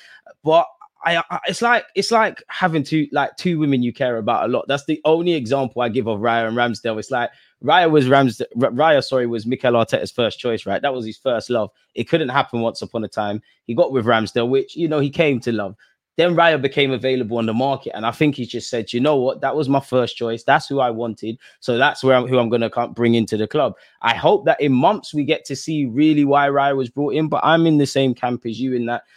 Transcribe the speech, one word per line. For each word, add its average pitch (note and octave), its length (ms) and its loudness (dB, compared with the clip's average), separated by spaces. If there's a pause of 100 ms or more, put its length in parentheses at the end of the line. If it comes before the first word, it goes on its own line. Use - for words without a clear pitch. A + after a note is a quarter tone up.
(420)
But D#3+ 240 4 (380)
I, E3+ 260 0
I, F3 180 -6
it's F#3 140 -6
like, A#3 220 2 (120)
it's G3 160 -2
like A3 340 0
having D#3+ 380 -2
two, D#3 260 -2
like, C#3 260 -2
two E3+ 220 -2
women C#3 240 2
you A#2+ 100 -2
care B2 260 -2
about A2 260 0
a A2+ 40 -2
lot. B2 200 -2
That's C3+ 160 -2
the D#3 200 -4
only E3+ 300 2
example C3 480 -2
I A#2+ 60 0
give A2 180 -2
of G#2+ 140 -2
Raya A#2 260 0
and A2+ 100 -4
Ramsdale. A#2 440 -2
It's - 100 -10
like A#2+ 200 -4 (300)
Raya E3 300 4
was C#3+ 180 4
Rams-, C3+ 320 4
R-, A#2 300 -2
Raya, C#3+ 320 4
sorry, B2+ 240 -2
was A#2 180 -4
Mikel B2 280 0
Arteta's A2+ 400 0
first A2+ 260 -2
choice, A#2 260 -4
right? G2 160 -2
That C#3 140 -2
was B2 100 -6
his A2 140 -12
first B2 320 -2
love. A2 220 -2 (240)
It A#2 80 -4
couldn't - 240 0
happen B2 320 0
once A2+ 220 -4
upon A2 200 -8
a G2+ 60 -6
time. G#2 340 -6 (220)
He A#2+ 100 -6
got E3 160 2
with B2 160 0
Ramsdale, A#2 420 0
which, C3+ 280 -2
you E3 100 -2
know, D3+ 140 0
he C#3+ 100 0
came C#3+ 300 0
to A#2+ 100 -6
love. G#2 240 -4 (440)
Then E3+ 180 2
Raya E3 240 4
became C3+ 300 0
available A#2+ 480 -2
on A2+ 80 0
the A2 80 -2
market, C3 420 -2
and G#2+ 80 -8
I A#2 60 0
think D3+ 240 0
he B2 100 -8
just A2+ 240 -10
said, A2+ 240 -6
"You A#2+ 80 -2
know D3 160 2
what? B2+ 240 -2
That C3+ 160 -4
was C#3+ 140 -2
my C#3 100 2
first B2+ 340 -2
choice. A2+ 300 -6
That's C3+ 240 2
who C#3 100 -4
I B2 120 2
wanted. A2+ 480 -8 (220)
So A#2+ 180 -2
that's C3+ 260 0
where C3 100 4
I'm, B2 140 2
who B2+ 100 2
I'm A#2 120 0
gonna A#2 180 0
come, A#2 240 -4
bring A#2 220 2
into A2 240 0
the G#2+ 80 -2
club." C3 260 0 (300)
I A#2 120 4
hope G3+ 300 2
that D#3+ 160 2
in C#3 120 2
months D#3+ 420 2
we D3 100 -2
get D3+ 220 -2
to C#3 100 -8
see D3+ 300 -4
really D3 400 2
why C#3+ 220 4
Raya C#3 280 2
was B2+ 140 -2
brought C#3+ 240 -4
in, D#3 140 0
but D3 140 -2
I'm E3 240 4
in D#3 120 4
the C#3 80 4
same C3+ 280 0
camp B2 300 -6
as A2+ 160 -6
you B2+ 140 -4
in A#2+ 120 -2
that, A#2+ 180 -6 (120)